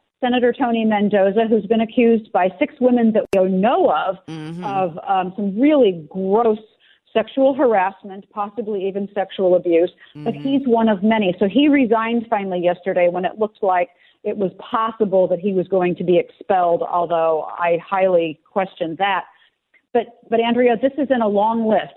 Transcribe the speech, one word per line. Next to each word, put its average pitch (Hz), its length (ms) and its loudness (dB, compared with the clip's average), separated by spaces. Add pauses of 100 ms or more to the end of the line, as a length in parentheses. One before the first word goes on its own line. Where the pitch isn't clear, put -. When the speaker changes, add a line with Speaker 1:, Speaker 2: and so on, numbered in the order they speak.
(220)
Speaker 1:
Senator 247 320 0
Tony 233 320 -2
Mendoza, 208 640 2
who's 214 180 0
been 220 160 0
accused 226 520 0
by 185 260 0
six - 220 -2
women 240 320 2
that 202 120 0 (160)
we 185 80 2
know 233 400 2
of, 175 280 -2 (100)
Speaker 2:
Mm-hmm. 160 360 -12
Speaker 1:
of, 190 440 -4
um, 185 280 -2
some 202 240 -6
really 240 500 2
gross 214 500 0 (540)
sexual 262 400 2
harassment, 202 800 -2
possibly 208 560 -8
even 196 260 -6
sexual 185 420 0
abuse, 175 340 2 (240)
but 151 200 -6
Speaker 2:
Mm-hmm. 143 100 -12
Speaker 1:
he's 277 240 -2
one 226 220 2
of 196 120 0
many. 214 380 0
So 208 80 2
he 247 220 2
resigned 226 600 0
finally 196 300 -4
yesterday 180 480 0
when 175 160 -2
it 185 160 -6
looked 208 240 -4
like 185 260 0 (340)
it 208 140 -6
was 190 220 -2
possible 220 720 0
that 170 100 2
he 196 140 -2
was 180 140 0
going 180 280 0
to - 80 -8
be 175 140 2
expelled, 170 680 0
although 165 640 0 (100)
I 175 200 0
highly 175 600 0 (120)
question 180 480 -4
that. 190 260 -2 (680)
But, 233 140 0 (220)
but 226 120 0
Andrea, 233 400 2
this 269 160 0
is 285 120 -2
in 254 120 0
a 220 60 0
long 220 400 0
list. 180 300 0